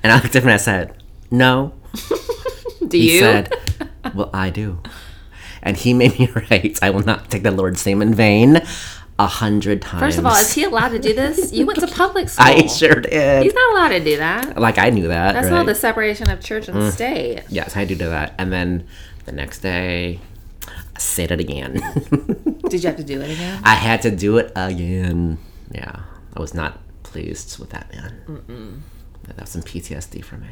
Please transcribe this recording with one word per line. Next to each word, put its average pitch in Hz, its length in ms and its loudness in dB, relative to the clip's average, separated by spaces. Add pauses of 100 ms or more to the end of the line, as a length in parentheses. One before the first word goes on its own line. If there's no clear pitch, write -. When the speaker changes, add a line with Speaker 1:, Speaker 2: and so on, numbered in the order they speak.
Speaker 1:
And 110 80 6
I 120 40 8
looked 127 200 2
at 127 80 6
him 127 60 6
and 110 60 8
I - 20 2
said, 95 440 -2 (280)
"No." 127 440 2 (200)
Speaker 2:
<laughs> - 160 -10 (760)
Do - 120 0
Speaker 1:
He 170 160 6
Speaker 2:
you? 175 80 8
Speaker 1:
said, - 320 4 (600)
"Well, 95 200 -4
I 95 160 -2
do. 101 320 -6 (800)
And 98 160 -2
he 123 160 2
made 123 260 4
me 123 80 6 (120)
<laughs> - 120 -10
right. 104 300 2
I 95 80 4
will 98 160 0
not - 240 -2
take 98 140 -4
the 107 80 4
Lord's 92 340 -2
name 101 160 2
in 110 120 4
vain." 113 500 8 (640)
A - 20 -2
hundred 104 560 0
Speaker 2:
First - 340 -2
of - 80 -2
all, 240 80 4
Speaker 1:
times. 208 140 6
Speaker 2:
is - 60 -4
he 302 100 0
allowed 240 260 0
to 233 100 -4
do 220 140 0
this? 294 400 -2
You 233 120 2
went 392 140 -2
to 349 80 0
public 381 460 0
Speaker 1:
<laughs> - 40 -8
I 135 200 6 (100)
Speaker 2:
school. - 20 -4
Speaker 1:
sure 156 320 4
did. 139 420 2
Speaker 2:
He's 403 100 4
not 494 200 4
allowed 349 160 4
to 180 140 0
do 151 140 2
that. 190 420 -4
Speaker 1:
Like, 113 180 4
I 107 120 6
knew 98 180 2
that, 85 260 2
Speaker 2:
That's - 120 0
Speaker 1:
right? - 80 2
Speaker 2:
not 349 120 4
the 208 100 0
separation 220 540 0
of 190 120 -2
church 220 260 -8
and 185 100 -6
Speaker 1:
Mm. 107 140 2
Speaker 2:
state. 147 580 -4
Speaker 1:
Yes, 87 260 -6
I 98 100 -2
do 90 100 -4
do 82 140 -4
that. 78 280 -4
And 92 140 -4
then 90 340 -2 (400)
the - 60 -12
next 71 280 -10
day, 87 600 -4 (480)
I - 320 -16
said - 320 -4
it 85 80 -2
again. 69 340 -8 (880)
<laughs> - 80 -4
Speaker 2:
Did 175 140 -2
you 175 40 0
have 156 100 -2
to 156 60 -10
do 139 180 -8
it 147 100 -8
again? 170 320 -8
Speaker 1:
I 110 120 6
had 113 280 0
to 117 80 2
do 101 260 2
it - 180 0
again. 87 840 -2 (340)
Yeah. - 280 -14 (360)
I - 40 -10
was 78 140 -10
not 78 260 -6 (240)
pleased - 560 -12
with - 120 -16
that - 220 -14
man. - 340 -16
Speaker 2:
Mm-mm. 120 520 -16 (480)
Speaker 1:
That 92 140 -16
was 90 80 -16
some 85 140 -10
P - 180 -12
T - 140 -14
S - 100 -12
D - 160 -16
for - 160 -18
me. 104 140 -16